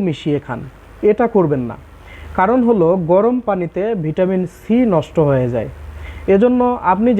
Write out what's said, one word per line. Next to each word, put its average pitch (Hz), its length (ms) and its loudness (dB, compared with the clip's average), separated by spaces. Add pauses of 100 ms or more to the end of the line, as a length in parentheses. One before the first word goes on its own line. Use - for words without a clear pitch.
মিশিয়ে 147 400 -2
খান, 123 140 -10 (500)
এটা 226 240 2
করবেন 151 360 2
না। - 60 -12 (640)
কারণ 214 200 2 (100)
হলো, 185 200 2 (240)
গরম 220 240 2 (100)
পানিতে 180 360 -4 (220)
ভিটামিন 185 380 0 (160)
সি - 180 0 (180)
নষ্ট 151 220 -2 (120)
হয়ে 127 260 2
যায়। 107 160 -4 (640)
এজন্য 247 260 4 (320)
আপনি 220 280 2